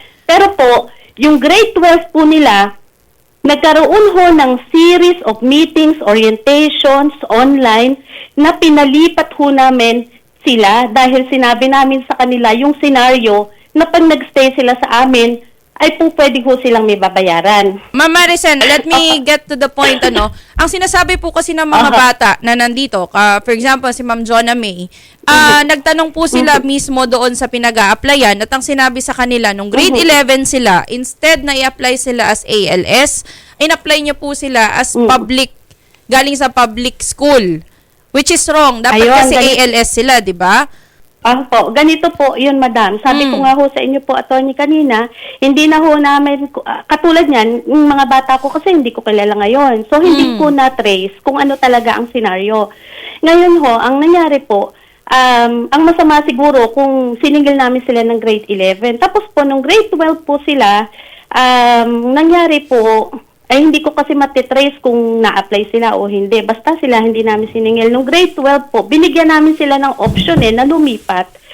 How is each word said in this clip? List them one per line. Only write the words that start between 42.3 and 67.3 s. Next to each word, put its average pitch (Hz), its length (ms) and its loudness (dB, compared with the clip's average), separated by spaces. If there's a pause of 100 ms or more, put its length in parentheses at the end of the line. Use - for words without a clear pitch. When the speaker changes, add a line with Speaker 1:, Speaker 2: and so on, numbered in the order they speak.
Speaker 1:
yun, 277 240 0
madam. 220 400 0
Sabi 277 320 0
ko 247 80 -4
Speaker 2:
Hmm. 269 80 0
Speaker 1:
nga 269 80 4
ho 285 160 2
sa - 80 -6
inyo 269 240 -4
po, - 80 -6
attorney, 262 400 -2
kanina, 285 560 -2 (320)
hindi 277 320 2
na 311 80 2
ho 311 160 2
namin, 285 560 0 (160)
ah, - 160 -10
katulad 311 480 0
niyan, 233 320 -2
yung 294 240 2
mga 277 240 0
bata 262 320 0
ko 277 80 -4
kasi 349 240 0
hindi 247 160 0
ko - 80 -12
kilala 208 320 -2
ngayon. 220 560 0
So, 302 160 0
hindi 277 320 0
Speaker 2:
Hmm. - 0 -
Speaker 1:
ko 294 160 0
na-trace 214 720 -2
kung 277 160 -4
ano 277 160 -2
talaga 240 400 0
ang 233 160 -8
senaryo. 208 560 -4 (560)
Ngayon 349 400 4
ho, 254 80 2
ang 262 320 0
nangyari 320 400 2
po, - 320 -4 (320)
um, 240 640 0
ang 294 160 0
masama 330 400 2
siguro 269 480 2
kung 269 480 -2
siningil 285 320 2
namin 254 320 -2
sila 233 160 0
ng 233 160 -2
grade 214 320 -2
eleven. 202 480 -2
Tapos 392 320 -2
po, 285 160 0
nung 269 160 -2
grade 403 320 0
twelve 320 320 -2
po 285 160 -4
sila, 214 480 0 (400)
um, 240 800 0
nangyari 320 560 2
po, 220 480 0 (380)
ay 294 160 4
hindi 302 160 0
ko 294 80 -4
kasi 294 240 -2
matitrace 277 640 -2
kung 233 400 -2
na-apply 202 480 -2
sila 226 240 -2
o 202 160 -4
hindi. 202 320 -2
Basta 220 400 -4
sila, 233 240 0
hindi 226 160 -2
namin 220 320 -2